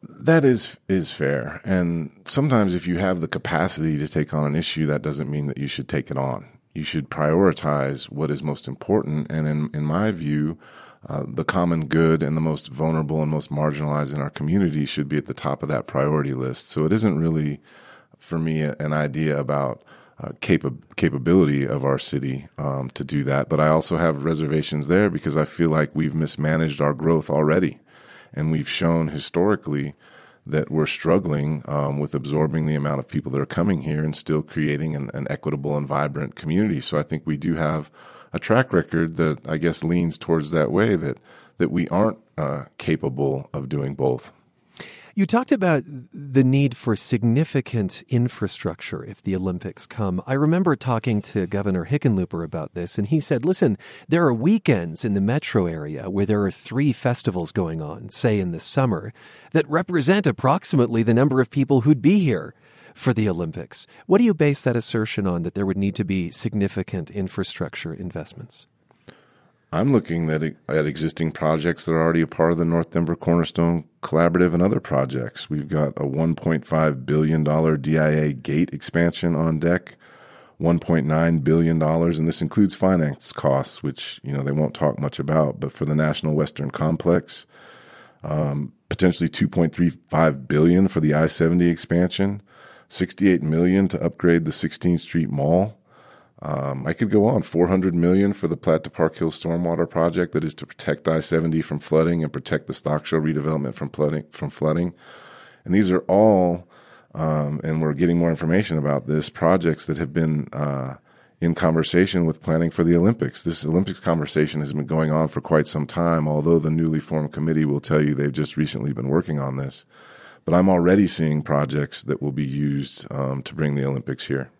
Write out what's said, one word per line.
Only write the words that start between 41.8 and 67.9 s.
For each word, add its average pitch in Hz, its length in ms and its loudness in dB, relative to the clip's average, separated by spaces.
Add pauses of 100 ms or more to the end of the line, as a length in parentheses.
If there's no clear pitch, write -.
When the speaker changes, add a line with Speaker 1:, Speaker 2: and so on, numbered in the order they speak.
Speaker 1:
aren't, 101 320 0 (180)
uh, 71 280 -4 (120)
capable 69 760 -2
of 67 160 -6
doing 69 280 -4
both. 65 360 -2 (840)
Speaker 2:
You 196 100 2
talked 233 260 0
about 180 320 2 (300)
the 135 320 2
need 127 320 4
for 113 180 0
significant 120 1120 0
infrastructure - 960 -4
if - 180 -16
the 95 140 -2
Olympics 92 500 -6
come. 92 400 -4
I 131 80 -2
remember 156 440 2
talking 113 460 0
to 98 220 -2
Governor 95 420 -2
Hickenlooper 98 580 0
about 78 280 -8
this, 87 240 -8
and 104 80 -2
he 151 140 2
said, 127 240 -2
"Listen, 151 340 2 (300)
there 170 180 2
are 131 80 4
weekends 113 680 2
in 104 120 0
the 98 60 2
metro 110 440 2
area 78 440 -6
where 98 180 0
there 104 160 2
are 95 80 0
three 135 420 0
festivals 92 580 -2
going 80 300 -2
on, 82 280 -10
say 110 300 0
in 90 120 -2
the 82 100 -8
summer, 110 500 0 (400)
that 151 180 2
represent 175 560 2
approximately 120 760 2
the 113 120 4
number 131 260 2
of 123 80 0
people 135 320 2
who'd 139 200 4
be 196 180 6
here 117 340 -2 (400)
for - 180 0
the 107 160 2
Olympics." 85 600 -6 (180)
What 208 140 6
do 240 40 6
you 220 100 6
base 147 280 2
that 120 160 2
assertion 110 500 -2
on, 87 160 -2
that 85 100 -6
there 98 120 -2
would 95 100 0
need 98 200 0
to 104 100 -2
be 90 260 -2
significant 98 800 -4
infrastructure - 840 -6